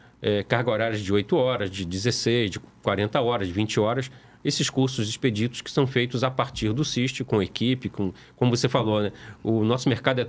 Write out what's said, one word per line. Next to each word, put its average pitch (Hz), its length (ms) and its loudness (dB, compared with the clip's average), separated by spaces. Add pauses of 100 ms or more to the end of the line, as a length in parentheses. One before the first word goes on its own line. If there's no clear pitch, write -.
(220)
é, 104 220 2
carga 117 260 0
horária 110 280 0
de 98 160 -2
oito 104 220 2
horas, 120 360 0
de 95 140 -6
dezesseis, 110 680 0
de - 80 -8 (240)
quarenta 104 380 0
horas, 117 260 0
de 87 60 -4
vinte 107 260 0
horas. 120 320 0 (320)
Esses 143 280 0
cursos 131 360 0
expeditos 113 540 -2
que - 80 -12
são 143 160 2
feitos 123 380 0
a 127 80 2
partir 110 420 -2
do 147 100 0
sist, 127 400 -2
com 110 180 2
equipe, 127 480 -2
com, 95 220 -4 (240)
como 123 200 2
você 127 120 2
falou, 107 360 2
né? 98 80 -2 (320)
O 113 200 2
nosso 120 240 2
mercado 123 340 0
é, 110 80 -2